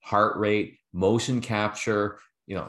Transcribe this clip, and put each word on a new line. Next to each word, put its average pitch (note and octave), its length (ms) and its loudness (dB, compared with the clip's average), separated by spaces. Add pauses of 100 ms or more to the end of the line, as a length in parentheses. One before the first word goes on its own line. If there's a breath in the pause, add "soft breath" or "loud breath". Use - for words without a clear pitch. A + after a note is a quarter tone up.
heart G#2+ 360 2
rate, G#2 420 0 (140)
motion A2+ 480 2
capture, G#2+ 800 -2 (260 loud breath)
you G2 80 -10
know, D#2+ 140 -6